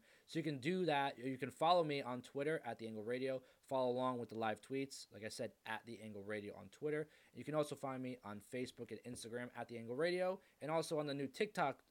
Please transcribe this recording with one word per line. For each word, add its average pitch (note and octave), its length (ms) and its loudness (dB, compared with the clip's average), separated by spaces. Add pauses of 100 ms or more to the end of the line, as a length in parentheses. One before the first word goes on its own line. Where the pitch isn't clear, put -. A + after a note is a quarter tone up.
(280)
So - 120 -2
you D#3+ 40 0
can D3 160 0
do F3+ 260 2
that. C#3 320 4
You C3 200 -2
can B2+ 140 -4
follow E3+ 320 6
me D3 180 2
on B2 200 -2
Twitter C#3+ 440 0
at A#2 140 -2
The A2+ 80 -6
Angle A2 160 -6
Radio. B2+ 380 0 (260)
Follow C3 240 4
along B2+ 280 2
with A2+ 100 -4
the A2+ 80 -6
live A2 240 2
tweets, C3+ 500 -4
like G#2+ 140 -10
I - 20 -4
said, G#2+ 240 -4 (140)
at A2 200 -2
The A2+ 160 -10
Angle G#2+ 220 -8
Radio G#2 320 -4
on G2 140 -12
Twitter. D3+ 320 -2
And - 360 -14
you B2+ 60 -8
can D3 120 -2
also D3 200 2
find C3 260 -2
me B2+ 220 -4
on G#2 160 -8 (140)
Facebook B2+ 380 -6
and G#2+ 100 -8 (120)
Instagram A#2+ 440 -6
at A#2+ 100 -6
The A#2 100 -8
Angle B2 200 -4
Radio, F3+ 420 2 (220)
and D3 100 -2
also D#3+ 260 2
on D3+ 100 2
the C#3 60 0
new C#3 140 0
TikTok E3+ 640 0